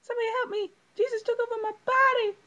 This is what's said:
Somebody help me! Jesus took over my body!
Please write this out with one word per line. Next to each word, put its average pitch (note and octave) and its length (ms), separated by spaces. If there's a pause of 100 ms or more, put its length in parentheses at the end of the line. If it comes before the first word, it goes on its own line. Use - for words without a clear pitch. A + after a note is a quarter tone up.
Somebody A#4+ 280
help A#4 200
me! G4+ 220 (240)
Jesus A#4 280
took A#4 160
over A#4 220
my G#4+ 120 (120)
body! B4+ 600